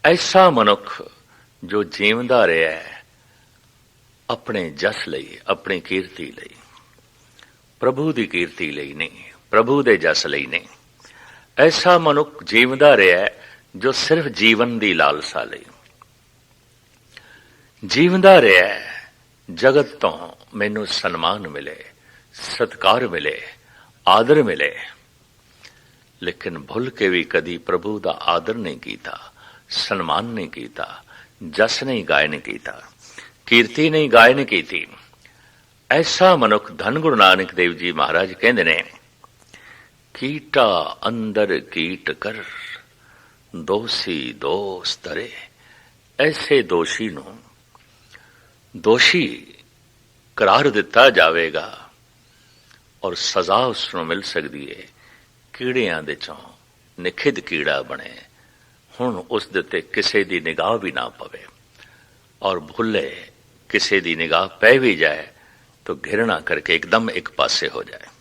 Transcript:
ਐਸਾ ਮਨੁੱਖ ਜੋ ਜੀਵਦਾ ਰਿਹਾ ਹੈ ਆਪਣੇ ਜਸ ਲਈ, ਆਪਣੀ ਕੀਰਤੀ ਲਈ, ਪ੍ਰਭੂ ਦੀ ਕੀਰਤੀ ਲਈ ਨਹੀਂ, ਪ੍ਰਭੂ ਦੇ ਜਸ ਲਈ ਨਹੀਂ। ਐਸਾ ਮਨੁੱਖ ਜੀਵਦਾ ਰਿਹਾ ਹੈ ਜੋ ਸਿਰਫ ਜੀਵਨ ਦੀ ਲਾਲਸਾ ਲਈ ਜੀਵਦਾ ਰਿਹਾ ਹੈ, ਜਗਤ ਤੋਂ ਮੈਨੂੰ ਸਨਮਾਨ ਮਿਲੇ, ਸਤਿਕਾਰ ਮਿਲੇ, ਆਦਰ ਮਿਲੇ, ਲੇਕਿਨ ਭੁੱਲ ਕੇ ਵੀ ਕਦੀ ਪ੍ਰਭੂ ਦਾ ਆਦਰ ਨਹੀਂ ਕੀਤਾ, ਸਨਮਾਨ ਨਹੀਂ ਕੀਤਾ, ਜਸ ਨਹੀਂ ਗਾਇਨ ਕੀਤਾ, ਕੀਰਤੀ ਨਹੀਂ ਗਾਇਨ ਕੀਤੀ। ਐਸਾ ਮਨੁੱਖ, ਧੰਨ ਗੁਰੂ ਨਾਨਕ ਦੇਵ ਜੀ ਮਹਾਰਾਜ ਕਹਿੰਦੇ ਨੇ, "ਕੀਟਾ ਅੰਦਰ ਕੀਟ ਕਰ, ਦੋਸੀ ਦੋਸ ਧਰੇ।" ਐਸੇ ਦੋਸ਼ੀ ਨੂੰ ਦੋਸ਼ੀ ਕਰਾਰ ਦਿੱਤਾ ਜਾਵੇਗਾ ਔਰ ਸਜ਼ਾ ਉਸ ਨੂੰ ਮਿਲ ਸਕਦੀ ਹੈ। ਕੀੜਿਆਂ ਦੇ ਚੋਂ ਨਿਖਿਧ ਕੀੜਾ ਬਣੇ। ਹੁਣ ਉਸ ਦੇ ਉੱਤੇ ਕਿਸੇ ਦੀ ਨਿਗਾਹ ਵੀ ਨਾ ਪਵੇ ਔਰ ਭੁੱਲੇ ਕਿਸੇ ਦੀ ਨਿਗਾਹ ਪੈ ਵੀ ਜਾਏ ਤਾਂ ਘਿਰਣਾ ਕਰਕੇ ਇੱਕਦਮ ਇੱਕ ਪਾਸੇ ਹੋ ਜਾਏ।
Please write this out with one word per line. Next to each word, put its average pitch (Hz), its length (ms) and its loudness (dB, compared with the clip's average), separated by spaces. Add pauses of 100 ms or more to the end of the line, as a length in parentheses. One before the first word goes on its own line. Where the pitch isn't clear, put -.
ਐਸਾ 175 460 6
ਮਨੁੱਖ 104 520 2 (640)
ਜੋ 101 180 -4
ਜੀਵਦਾ 113 640 2
ਰਿਹਾ 82 240 2
ਹੈ 80 340 -12 (1300)
ਆਪਣੇ 104 400 -6
ਜਸ 87 380 -4
ਲਈ, 69 380 -10
ਆਪਣੀ 95 340 -4
ਕੀਰਤੀ 90 520 -6
ਲਈ, - 220 -20 (1300)
ਪ੍ਰਭੂ 135 320 0
ਦੀ 117 140 -2
ਕੀਰਤੀ 85 440 -4
ਲਈ 71 220 -10
ਨਹੀਂ, 80 400 -12 (180)
ਪ੍ਰਭੂ 123 320 2
ਦੇ 113 140 4
ਜਸ 80 300 0
ਲਈ 73 200 -6
ਨਹੀਂ। 82 200 -8 (920)
ਐਸਾ 170 400 4
ਮਨੁੱਖ 147 460 0
ਜੀਵਦਾ 127 520 6
ਰਿਹਾ 92 220 6
ਹੈ - 300 -6 (280)
ਜੋ 127 160 -2
ਸਿਰਫ 160 340 -2
ਜੀਵਨ 113 520 2
ਦੀ 104 160 0
ਲਾਲਸਾ 73 500 0
ਲਈ - 200 -16 (2250)
ਜੀਵਦਾ 180 560 8
ਰਿਹਾ 95 260 8
ਹੈ, - 420 -10 (440)
ਜਗਤ 135 400 2
ਤੋਂ 85 340 -4 (260)
ਮੈਨੂੰ 104 320 -6
ਸਨਮਾਨ 87 640 -4
ਮਿਲੇ, 73 360 -14 (500)
ਸਤਿਕਾਰ 113 720 0
ਮਿਲੇ, 73 320 -6 (680)
ਆਦਰ 120 340 6
ਮਿਲੇ, 73 320 -2 (1500)
ਲੇਕਿਨ 87 360 -10
ਭੁੱਲ 110 320 -8
ਕੇ 101 180 0
ਵੀ 90 160 0
ਕਦੀ 85 340 -4
ਪ੍ਰਭੂ 95 400 -4
ਦਾ 90 120 -4
ਆਦਰ 85 440 -4
ਨਹੀਂ 82 240 -10
ਕੀਤਾ, - 540 -16 (360)
ਸਨਮਾਨ 87 560 -4
ਨਹੀਂ 113 240 -10
ਕੀਤਾ, - 540 -14 (480)
ਜਸ 107 340 0
ਨਹੀਂ 120 200 -4
ਗਾਇਨ 76 340 0
ਕੀਤਾ, - 440 -14 (640)
ਕੀਰਤੀ 120 440 2
ਨਹੀਂ 156 200 0
ਗਾਇਨ 120 340 8
ਕੀਤੀ। 87 420 -4 (1040)
ਐਸਾ 165 460 4
ਮਨੁੱਖ, 107 360 2
ਧੰਨ 107 260 -4
ਗੁਰੂ 151 180 2
ਨਾਨਕ 92 380 4
ਦੇਵ 87 180 0
ਜੀ 87 200 -6
ਮਹਾਰਾਜ 80 400 -2
ਕਹਿੰਦੇ 113 320 0
ਨੇ, 82 200 0 (1300)
"ਕੀਟਾ 127 840 0 (100)
ਅੰਦਰ 107 500 -2
ਕੀਟ 85 520 -8
ਕਰ, 107 340 -10 (1120)
ਦੋਸੀ 87 760 -6
ਦੋਸ 90 720 -6
ਧਰੇ।" 92 300 -10 (880)
ਐਸੇ 147 420 0
ਦੋਸ਼ੀ 92 460 -2
ਨੂੰ 71 300 -16 (1400)
ਦੋਸ਼ੀ 113 760 0 (840)
ਕਰਾਰ 117 340 4
ਦਿੱਤਾ 117 400 4
ਜਾਵੇਗਾ 82 800 0 (1160)
ਔਰ 92 100 -4
ਸਜ਼ਾ 95 420 -2
ਉਸ 123 380 -2
ਨੂੰ 85 120 -6
ਮਿਲ 90 160 -6
ਸਕਦੀ 71 480 -10
ਹੈ। - 120 -18 (720)
ਕੀੜਿਆਂ 117 500 -4
ਦੇ 76 120 -8
ਚੋਂ 76 220 -14 (640)
ਨਿਖਿਧ 92 400 -4
ਕੀੜਾ 73 420 -4
ਬਣੇ। 67 340 -14 (840)
ਹੁਣ 113 300 -6
ਉਸ 110 180 -4
ਦੇ 95 100 -4
ਉੱਤੇ 87 220 -6
ਕਿਸੇ 101 440 -2
ਦੀ 87 160 -4
ਨਿਗਾਹ 82 380 -4
ਵੀ 92 140 -8
ਨਾ 62 160 -8
ਪਵੇ - 380 -20 (960)
ਔਰ 92 180 -4
ਭੁੱਲੇ 80 680 -6 (420)
ਕਿਸੇ 98 320 0
ਦੀ 82 160 -4
ਨਿਗਾਹ 82 320 -2
ਪੈ 120 300 6
ਵੀ 117 180 2
ਜਾਏ 76 300 -2 (580)
ਤਾਂ 95 100 -8
ਘਿਰਣਾ 101 460 -4
ਕਰਕੇ 82 360 -2
ਇੱਕਦਮ 110 340 -2
ਇੱਕ - 180 -8
ਪਾਸੇ - 400 -4
ਹੋ - 140 -8
ਜਾਏ। - 240 -18 (140)